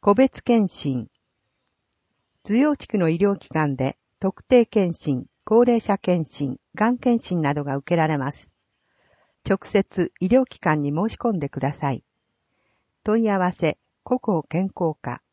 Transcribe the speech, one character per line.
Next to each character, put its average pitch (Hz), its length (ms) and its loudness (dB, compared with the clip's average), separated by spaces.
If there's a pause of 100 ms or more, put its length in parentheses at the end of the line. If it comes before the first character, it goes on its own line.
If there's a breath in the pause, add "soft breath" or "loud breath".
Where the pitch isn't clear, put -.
個 202 120 4
別 254 300 2
検 226 300 0
診。 127 360 -6 (1300)
受 220 160 0
容 294 180 2
地 - 100 -18
区 208 120 -2
の 165 100 2
医 165 60 0
療 202 220 0
機 - 120 -20
関 151 260 -2
で、 131 220 -4 (220)
特 - 240 -4
定 240 240 4
健 180 260 0
診、 139 320 -4 (200)
高 233 180 4
齢 240 180 2
者 196 160 -2
健 175 280 0
診、 - 340 -8 (160)
が 220 160 0
ん 247 80 -2
検 240 260 0
診 175 160 -2
な 147 140 0
ど 147 80 -4
が 139 140 -4
受 - 120 -10
け 175 60 2
ら 165 100 2
れ 151 140 0
ま 139 140 -4
す。 - 180 -20 (960)
直 190 120 0 (100)
接 - 500 0
医 185 80 -2
療 254 180 4
機 - 140 -20
関 156 220 0
に 143 80 -2
申 170 200 -2
し - 60 -12
込 233 180 -4
ん 180 60 -4
で 143 100 -6
く - 100 -10
だ 135 140 -2
さ 139 180 -4
い。 - 120 -6 (1000)
問 226 200 0
い 220 60 0
合 196 100 0
わ 180 120 0
せ、 - 280 -2 (240)
国 254 160 -2
保 170 240 -2
健 180 220 -4
康 165 360 -4
課。 123 320 -10